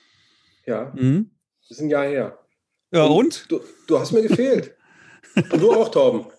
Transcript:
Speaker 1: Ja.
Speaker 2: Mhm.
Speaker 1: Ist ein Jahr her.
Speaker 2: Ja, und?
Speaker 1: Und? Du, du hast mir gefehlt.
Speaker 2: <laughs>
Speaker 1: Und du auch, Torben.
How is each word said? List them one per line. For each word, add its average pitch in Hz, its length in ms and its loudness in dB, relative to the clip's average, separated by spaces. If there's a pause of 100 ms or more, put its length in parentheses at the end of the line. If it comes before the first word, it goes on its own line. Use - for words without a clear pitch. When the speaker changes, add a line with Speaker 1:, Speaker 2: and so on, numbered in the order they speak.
(640)
Speaker 1:
Ja. 120 300 -8
Speaker 2:
Mhm. 139 340 0 (400)
Speaker 1:
Ist 127 120 -16
ein 151 80 -4
Jahr 143 160 0
her. 135 320 -6 (540)
Speaker 2:
Ja, 165 120 4
und? 151 140 4
Speaker 1:
Und? 277 340 -2
Du, 160 80 -2 (280)
du 151 120 2
hast - 140 -6
mir 220 100 4
gefehlt. 233 500 0 (640)
Speaker 2:
<laughs> - 160 -2
Speaker 1:
Und 160 100 0
du 220 100 4
auch, 220 180 2
Torben. 123 360 0 (140)